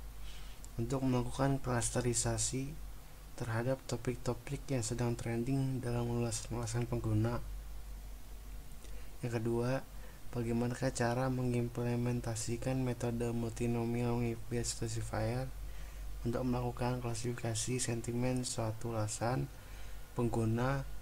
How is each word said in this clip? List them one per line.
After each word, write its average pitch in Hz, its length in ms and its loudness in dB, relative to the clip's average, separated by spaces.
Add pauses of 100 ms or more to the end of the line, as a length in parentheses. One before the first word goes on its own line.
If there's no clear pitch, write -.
(760)
untuk 123 240 0
melakukan 131 560 4
klasterisasi 123 1120 2 (640)
terhadap 120 560 0
topik-topik 123 800 -2
yang 127 160 2
sedang 120 320 0
trending 127 640 0
dalam 120 240 0
ulasan-ulasan 120 800 0
pengguna? 113 560 2 (1800)
Yang 117 160 2
kedua, 120 400 2 (460)
bagaimanakah 120 680 2
cara 123 380 4
mengimplementasikan 120 1500 2
metode 120 500 0
multinomial 117 880 2
naive 117 280 0
Bayes 117 240 0
classifier 113 760 0 (800)
untuk 120 180 2
melakukan 123 560 2
klasifikasi 120 800 0
sentimen 123 640 0
suatu 113 480 -2
ulasan 117 560 2 (680)
pengguna 120 680 4 (180)